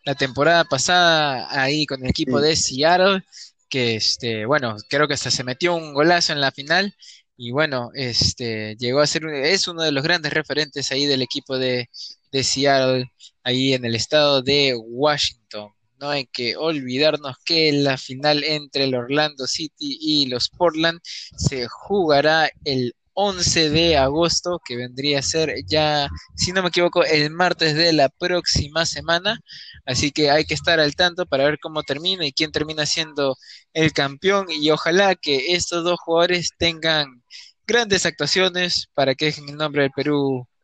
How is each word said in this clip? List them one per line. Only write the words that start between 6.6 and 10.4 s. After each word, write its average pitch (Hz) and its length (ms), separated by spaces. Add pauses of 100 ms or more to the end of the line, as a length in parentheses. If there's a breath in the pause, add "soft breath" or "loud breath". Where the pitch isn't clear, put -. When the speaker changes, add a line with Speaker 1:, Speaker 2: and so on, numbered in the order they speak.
Speaker 1:
y, 120 140
bueno, 135 420
este, 113 840
llegó 123 220
a 147 60
ser 156 180
un-, 156 100
es 160 340
uno 165 140
de 156 80
los 139 140
grandes 165 300
referentes 143 580